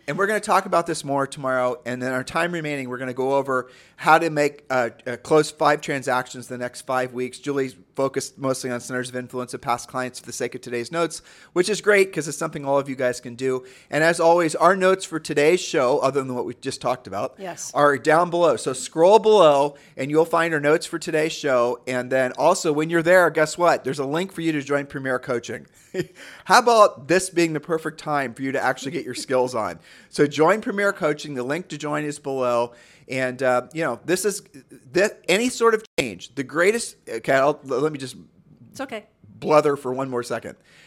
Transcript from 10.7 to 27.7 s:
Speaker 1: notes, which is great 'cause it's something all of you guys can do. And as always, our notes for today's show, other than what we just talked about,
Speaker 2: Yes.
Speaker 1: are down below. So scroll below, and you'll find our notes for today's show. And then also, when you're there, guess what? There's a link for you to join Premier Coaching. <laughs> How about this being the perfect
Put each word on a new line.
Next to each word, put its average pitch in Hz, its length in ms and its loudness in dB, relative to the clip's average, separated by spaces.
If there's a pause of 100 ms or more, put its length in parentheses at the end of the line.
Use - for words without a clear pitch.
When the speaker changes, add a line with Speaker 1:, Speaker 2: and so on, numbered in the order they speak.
Speaker 1:
notes, 165 300 -4 (320)
which 180 160 2
is 208 120 -2
great 196 300 4
'cause 151 160 -6
it's 147 100 -8
something 156 280 -6
all 139 120 2
of 135 120 0
you 131 60 -8
guys 123 260 -2
can 120 140 -14
do. 127 280 -2 (260)
And 151 140 0
as 170 160 2
always, 165 340 4
our 175 220 4
notes 190 300 2
for 160 120 -10
today's 151 440 2
show, 139 380 0
other 135 220 0
than 131 140 -6
what 120 100 -4
we 117 100 -8
just - 260 -10
talked 123 260 -4
about, 104 300 -6
Speaker 2:
Yes. 180 360 -14
Speaker 1:
are 143 240 4
down 156 320 4
below. 165 280 2
So 135 160 -4
scroll 175 440 6
below, 160 580 6 (220)
and 135 140 -6
you'll 156 140 4
find 165 280 0
our 151 60 0
notes 151 260 2
for 170 140 -8
today's 156 320 -2
show. 127 560 0
And 127 240 -4
then 131 220 0
also, 160 400 2
when 156 160 -2
you're 170 120 2
there, 175 280 6
guess 156 280 0
what? 170 280 2
There's 139 140 -4
a 135 60 -4
link 165 280 -4
for 175 80 -10
you 160 100 0
to 151 100 -2
join 139 240 -4
Premier 135 320 -4
Coaching. 120 480 -6 (280)
<laughs> 185 120 -6 (400)
How 214 140 6
about 220 480 4
this 185 220 2
being 165 240 0
the 147 80 -6
perfect 160 360 -6